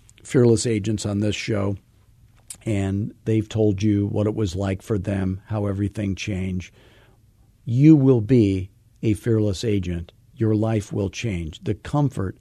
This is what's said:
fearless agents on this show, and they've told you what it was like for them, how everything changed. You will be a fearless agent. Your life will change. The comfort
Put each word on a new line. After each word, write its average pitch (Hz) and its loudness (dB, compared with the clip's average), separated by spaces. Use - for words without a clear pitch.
fearless 120 4
agents 110 -2
on 101 -2
this 104 -2
show, 101 -4
and 101 -2
they've 110 0
told 107 0
you 101 2
what 104 -2
it 107 -2
was 101 -4
like 98 -4
for 107 -4
them, 95 -4
how 107 -4
everything 101 -4
changed. 92 -6
You 143 8
will 131 6
be 101 2
a 110 0
fearless 104 -2
agent. 90 -4
Your 110 0
life 107 -2
will 98 -2
change. 85 -8
The 101 -4
comfort 120 -4